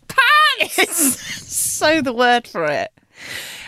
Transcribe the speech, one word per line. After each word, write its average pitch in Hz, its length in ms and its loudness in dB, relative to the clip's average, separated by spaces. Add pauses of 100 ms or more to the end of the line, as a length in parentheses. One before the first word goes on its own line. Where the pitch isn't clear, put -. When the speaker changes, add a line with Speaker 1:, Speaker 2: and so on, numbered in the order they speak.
Speaker 1:
pants! 571 720 2
Speaker 2:
It's - 720 -2
so 320 480 0
the 247 120 -2
word 240 340 2
for 165 180 -4
it. 147 260 -2 (760)